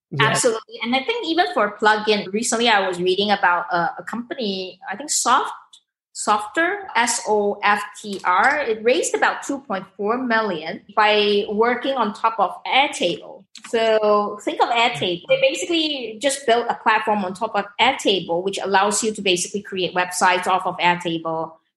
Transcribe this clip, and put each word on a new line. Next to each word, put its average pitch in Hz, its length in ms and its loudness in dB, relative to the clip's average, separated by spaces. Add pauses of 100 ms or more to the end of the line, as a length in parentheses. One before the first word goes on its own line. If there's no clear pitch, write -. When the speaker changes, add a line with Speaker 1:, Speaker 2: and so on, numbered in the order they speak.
(120)
Speaker 1:
yeah. 214 160 2
Speaker 2:
Absolutely. 226 560 0
And 240 120 0
I 262 80 0
think 453 220 -4
even 330 300 0
for 208 220 0
plugin, 208 540 2
recently 233 380 0
I 196 180 4
was 175 140 -4
reading 190 300 2
about 175 420 2
a, 170 240 0
a 180 60 -14
company, 196 840 -8
I 190 80 -10
think 285 140 -12
Soft, - 420 0 (640)
Softr, 330 640 0 (180)
S 240 320 0
O 208 340 0
F 208 180 4 (200)
T 196 240 -8
R. 220 340 4
It 220 240 -2
raised 269 320 2
about 208 280 0
two 277 160 -6
point 190 260 -8 (100)
four 214 220 -2
million 220 640 -2 (120)
by 208 560 4
working 240 440 0
on 214 200 0
top 220 260 -2
of 185 120 2 (160)
Airtable. 233 800 0 (240)
So 214 760 2
think 339 180 -2
of 392 80 4
Airtable. 233 600 0
They 262 100 4
basically 294 840 -2
just 277 240 0
built 233 240 4
a 208 60 -2
platform 214 480 0
on 185 100 -4
top 220 220 -6
of - 80 0 (160)
Airtable, 185 640 0
which 196 180 -4
allows 196 400 2
you 214 120 -2
to 208 80 -10
basically 190 400 -2
create 180 340 -6
websites 180 500 0
off 185 200 0
of 175 140 -2
Airtable, 165 720 -2 (240)